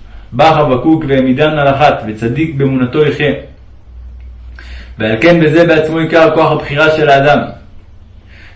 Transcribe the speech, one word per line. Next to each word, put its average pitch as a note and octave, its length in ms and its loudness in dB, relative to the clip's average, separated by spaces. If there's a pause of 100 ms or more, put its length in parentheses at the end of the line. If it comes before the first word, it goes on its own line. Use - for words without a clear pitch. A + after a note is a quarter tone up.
(320)
"בא D3+ 240 2
חבקוק D3 520 0
והעמידן C3+ 500 0
על C#3+ 100 0
אחת, C#3 400 2
וצדיק C3 480 -4
באמונתו C3+ 500 0
יחיה." C#3 280 -2 (1700)
ועל A2 220 -2
כן E3+ 220 4
בזה D#3 220 2
בעצמו D#3 320 0
עיקר D#3+ 380 2
כוח D#3 160 2
הבחירה D3 400 -2
של D#3 180 0
האדם. C#3 300 4 (1160)